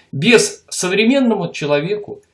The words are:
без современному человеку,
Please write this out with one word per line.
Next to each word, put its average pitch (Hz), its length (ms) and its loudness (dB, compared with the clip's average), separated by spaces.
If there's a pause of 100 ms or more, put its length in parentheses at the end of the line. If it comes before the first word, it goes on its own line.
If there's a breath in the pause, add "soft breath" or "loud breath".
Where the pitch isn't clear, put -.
(120)
без 202 580 2
современному 214 840 0
человеку, 151 680 -4 (120)